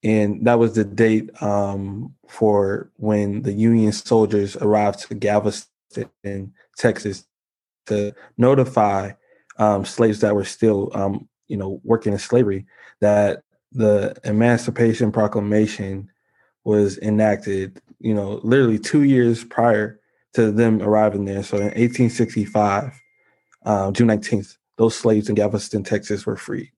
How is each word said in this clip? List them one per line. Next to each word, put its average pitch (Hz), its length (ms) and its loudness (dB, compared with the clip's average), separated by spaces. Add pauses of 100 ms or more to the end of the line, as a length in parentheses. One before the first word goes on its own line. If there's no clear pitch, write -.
And 107 440 0
that 120 100 4
was 117 160 2
the 110 100 0
date, 110 460 0 (140)
um, 101 720 -4 (120)
for 101 680 0
when 104 480 -2
the 101 100 -4
Union 110 380 4
soldiers 104 640 0
arrived 104 460 0
to - 120 -12
Galveston, 104 1400 -6 (220)
Texas, - 520 -2 (580)
to 104 300 -4 (200)
notify, 117 760 2 (480)
um, 104 260 2
slaves 110 360 0
that 104 120 2
were 101 100 0
still, 101 520 -2
um, 98 340 -6 (180)
you - 100 -8
know, 98 260 -8
working 110 300 0
in 98 60 -4
slavery 101 460 0 (340)
that 104 440 2 (300)
the 104 500 0
Emancipation 117 880 2
Proclamation 104 960 -2 (540)
was 104 340 0
enacted, 101 800 -2 (200)
you 110 160 -2
know, 101 280 -4
literally 117 360 2
two 147 240 0
years 120 400 2
prior 107 560 0 (340)
to 110 180 2
them 110 300 2
arriving 104 440 2
there. 98 180 -6
So 104 140 -6
in 101 180 -4
eighteen 120 340 2
sixty-five, 107 840 -2 (760)
uh, 98 240 0
June 117 160 2
nineteenth, 104 500 -2 (200)
those 113 180 2
slaves 110 340 0
in 107 60 0
Galveston, 104 480 -2
Texas 104 420 -6
were 104 120 -6
freed. - 400 -12